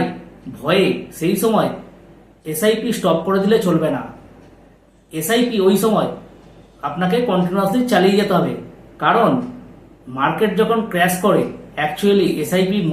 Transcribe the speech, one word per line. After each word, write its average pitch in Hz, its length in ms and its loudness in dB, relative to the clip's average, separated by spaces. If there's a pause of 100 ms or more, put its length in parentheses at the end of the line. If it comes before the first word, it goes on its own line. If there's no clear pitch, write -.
(580)
ভয়ে 175 300 2 (320)
সেই 180 240 0
সময় 208 260 2 (800)
এসআইপি 214 460 0
স্টপ 170 200 0 (100)
করে 196 160 0
দিলে 220 140 4 (100)
চলবে 156 280 2
না। 127 60 -6 (1160)
এসআইপি 226 380 0 (100)
ওই 202 160 6
সময় 208 260 2 (800)
আপনাকে 180 300 0 (120)
কন্টিনিউয়াসলি 190 520 0 (120)
চালিয়ে 196 260 4
যেতে 196 180 0
হবে, 131 160 0 (500)
কারণ 185 280 4 (880)
মার্কেট 160 340 0 (100)
যখন 226 180 0 (120)
ক্র্যাশ 180 220 0 (120)
করে, 185 180 2 (420)
actually 196 440 2 (120)
এসআইপির 185 520 0